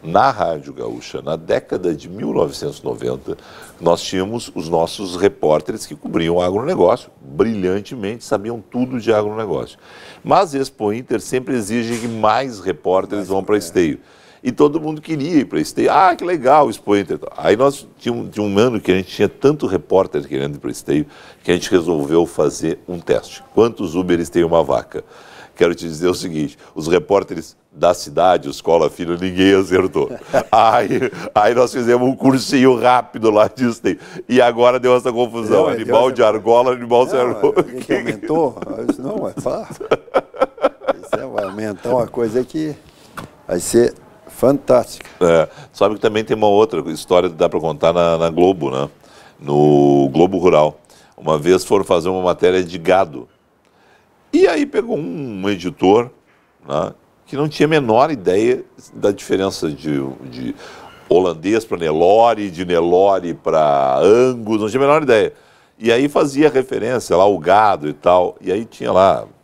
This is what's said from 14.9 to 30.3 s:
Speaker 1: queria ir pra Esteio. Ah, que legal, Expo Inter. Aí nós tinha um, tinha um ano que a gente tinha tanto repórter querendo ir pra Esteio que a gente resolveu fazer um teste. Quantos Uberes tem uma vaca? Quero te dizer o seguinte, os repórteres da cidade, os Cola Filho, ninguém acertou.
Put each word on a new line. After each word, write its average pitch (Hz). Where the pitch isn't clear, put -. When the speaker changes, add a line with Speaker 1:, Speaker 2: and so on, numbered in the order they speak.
Speaker 1:
queria 160
ir -
pra -
Esteio. -
Ah, 175
que -
legal, 147
Expo 104
Inter. 95
Aí 85
nós 139
tinha -
um, 117
tinha 104
um 101
ano 113
que 87
a 90
gente 95
tinha 104
tanto 151
repórter 92
querendo 71
ir -
pra 64
Esteio 73
que -
a -
gente -
resolveu 82
fazer 80
um 87
teste. -
Quantos 104
Uberes 87
tem 87
uma 82
vaca? 65
Quero 87
te -
dizer 82
o 90
seguinte, 80
os 78
repórteres 92
da 85
cidade, 82
os 69
Cola 80
Filho, 87
ninguém 92
acertou. 90